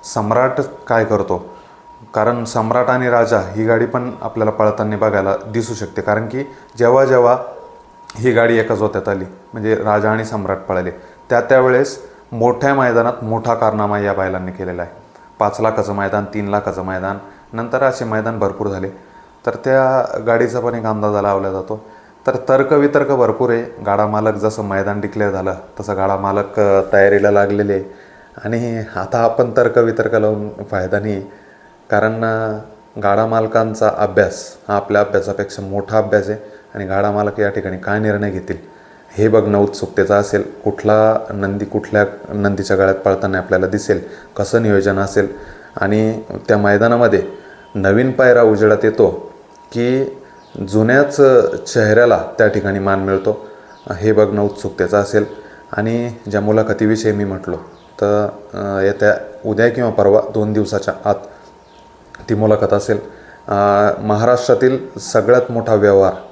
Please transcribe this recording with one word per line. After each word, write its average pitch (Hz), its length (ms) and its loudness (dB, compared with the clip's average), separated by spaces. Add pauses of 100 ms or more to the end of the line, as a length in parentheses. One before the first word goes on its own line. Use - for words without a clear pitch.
(140)
सम्राट 120 480 0 (260)
काय 113 180 2
करतो, 98 480 -2 (600)
कारण 117 320 0
सम्राट 117 420 0
आणि 123 220 0
राजा 117 300 2
ही 98 260 -4
गाडी 113 200 2
पण 123 260 -4 (100)
आपल्याला 110 300 -2
पळताना 107 460 -2
बघायला 98 380 0
दिसू 110 380 -6
शकते, 104 280 -8
कारण 110 260 -2
की 127 160 -8 (340)
जेव्हा 123 280 4
जेव्हा 127 320 4 (800)
ही 123 160 0
गाडी 117 260 4
एका 110 180 0
जोत्यात 101 320 -2
आली, 95 180 -4 (280)
म्हणजे 110 220 -2
राजा 104 360 0
आणि 110 140 -2
सम्राट 98 320 -4
पळाले, 90 340 -4 (380)
त्या 120 120 2
त्यावेळेस 131 640 2 (280)
मोठ्या 120 420 0
मैदानात 120 500 0
मोठा 110 300 -2
कारनामा 104 460 0
या 101 140 0
बैलांनी 92 380 -4
केलेला 90 300 -8
आहे. 87 100 -10 (480)
पाच 104 220 0
लाखाचं 110 320 0
मैदान, 101 320 -2
तीन 104 220 -6
लाखाचं 101 380 -2
मैदान, 95 320 -6 (360)
नंतर 120 300 -4
असे 123 220 -2
मैदान 110 340 -4
भरपूर 101 280 -4
झाले, 98 220 -6 (560)
तर 120 100 -4
त्या 131 640 0
गाडीचा 117 400 0
पण 120 160 -2
एक 110 100 -6
अंदाजा 104 360 0
लावला 98 300 0
जातो. 95 340 -8 (420)
तर 131 80 0 (140)
तर्कवितर्क 143 580 2
भरपूर 123 420 2
आहे. 117 340 -4
गाडा 101 240 2
मालक 107 280 0
जसं 107 280 -4
मैदान 101 380 -2
डिक्लेअर 104 300 -2
झालं, 95 220 -4 (260)
तसं 101 160 -4
गाडा 95 220 0
मालक, 98 420 -2
अ, 98 220 4 (120)
तयारीला 101 380 6
लागलेले 101 420 2
आहे. 98 100 -2 (640)
आणि 117 380 -4 (120)
आता 95 240 -4
आपण 117 380 2
तर्कवितर्क 117 580 2
लावून 107 340 0 (220)
फायदा 98 280 -2
नाही, 101 220 -4 (680)
कारण, 110 340 0
अ, 110 340 -2 (460)
गाडा 104 220 2
मालकांचा 113 720 0
अभ्यास 92 600 -2 (100)
हा 104 80 -2
आपल्या 101 260 0
अभ्यासापेक्षा 101 600 -4
मोठा 101 360 -4
अभ्यास 104 320 2
आहे 107 80 -4 (380)
आणि 101 100 -8
गाडा 98 260 -2
मालक 104 280 -2
या 101 100 2
ठिकाणी 95 280 -6
काय 98 220 -4
निर्णय 104 320 -2
घेतील 95 260 -8 (540)
हे 107 160 2
बघणं 104 300 4
उत्सुकतेचं - 560 0
असेल. 101 300 0 (200)
कुठला 107 560 2 (140)
नंदी 101 320 -4
कुठल्या 104 400 0 (240)
नंदीच्या 101 480 -2
गळ्यात 95 180 4
पळताना 95 420 0
आपल्याला 92 300 0
दिसेल, 98 340 -2 (360)
कसं 113 240 0
नियोजन 98 360 2
असेल 98 300 0 (540)
आणि 110 400 0 (260)
त्या 104 100 4
मैदानामध्ये 104 720 4 (460)
नवीन 107 360 2
पायरा 123 320 6
उजेडात 107 400 4
येतो 107 260 4 (600)
की 127 480 -2 (500)
जुन्याच 120 460 2 (580)
चेहऱ्याला 110 500 4 (140)
त्या 110 100 4
ठिकाणी 98 320 -2
मान 98 200 0
मिळतो, 95 480 -2 (480)
हे 104 160 0
बघणं 104 300 4
उत्सुकतेचं 101 560 -2
असेल. 104 280 2 (460)
आणि 117 420 -2 (180)
ज्या 101 100 0
मुलाखतीविषयी 110 680 2
मी 104 140 -2
म्हटलो, 92 300 -6 (460)
तर, 104 260 2 (260)
अ, 98 300 -4
येत्या 101 300 2 (320)
उद्या 110 240 2
किंवा 120 200 -2
परवा 107 320 4 (120)
दोन 107 200 0
दिवसाच्या 104 400 -2 (120)
आत 101 100 2 (1120)
ती 107 60 0
मुलाखत 107 380 2
असेल. 101 260 -2 (480)
अ, - 60 -2 (460)
महाराष्ट्रातील 120 1000 0
सगळ्यात 123 520 2
मोठा 117 220 -2
व्यवहार 98 400 4 (180)